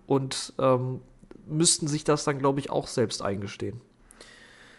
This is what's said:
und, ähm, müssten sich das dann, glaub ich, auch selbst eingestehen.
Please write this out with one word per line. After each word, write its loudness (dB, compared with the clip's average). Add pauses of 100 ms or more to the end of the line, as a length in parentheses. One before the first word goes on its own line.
und, 0
ähm, 2 (440)
müssten 2
sich -2
das 2
dann, 0
glaub 2
ich, -4
auch -2
selbst 0
eingestehen. -6 (1000)